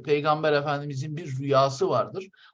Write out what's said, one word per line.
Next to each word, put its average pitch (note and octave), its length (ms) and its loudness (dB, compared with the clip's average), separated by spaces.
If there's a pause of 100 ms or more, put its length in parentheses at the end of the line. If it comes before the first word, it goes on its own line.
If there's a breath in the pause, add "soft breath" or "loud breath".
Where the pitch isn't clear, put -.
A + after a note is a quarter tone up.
Peygamber D3+ 480 2
Efendimizin C#3+ 640 -2
bir D3 200 -8
rüyası C#3 520 2
vardır. C3 400 -2 (240 soft breath)